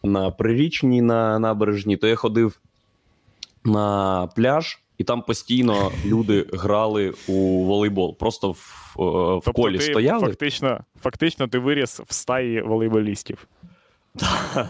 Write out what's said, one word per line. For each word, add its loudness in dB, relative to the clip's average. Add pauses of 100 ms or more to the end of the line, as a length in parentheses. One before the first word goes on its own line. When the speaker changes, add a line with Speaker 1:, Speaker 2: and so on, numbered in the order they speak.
Speaker 1:
на 0
Прирічній, 2
на 2
набережній, 0
то 0
я 4
ходив 0 (1040)
на 2 (100)
пляж, 0 (200)
і -4
там -2
постійно 0
Speaker 2:
<laughs> -6
Speaker 1:
люди 2
грали 0 (140)
у 2
волейбол. 0
Просто -2
в, -18
е, -4
в 0
Speaker 2:
Тобто 0 (100)
Speaker 1:
колі 0
Speaker 2:
ти 0
Speaker 1:
стояли. 2
Speaker 2:
фактично, -4 (220)
фактично -2
ти -2
виріс -2
в -12
стаї -2
волейболістів. 0
Speaker 1:
<laughs> -20 (600)
Да, -4